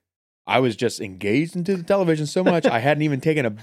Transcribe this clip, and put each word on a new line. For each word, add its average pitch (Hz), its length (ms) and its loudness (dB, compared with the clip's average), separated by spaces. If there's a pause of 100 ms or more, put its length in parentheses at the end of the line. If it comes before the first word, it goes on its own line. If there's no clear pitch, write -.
(460)
I 113 140 2
was 120 160 2
just - 240 -2
engaged 104 560 -2
into 180 200 -2
the 175 60 -8
television 165 440 0
so 185 160 -2
much, 175 220 2
I 123 140 2
hadn't 147 240 2
even 147 180 0
taken 151 240 0
a 110 180 -2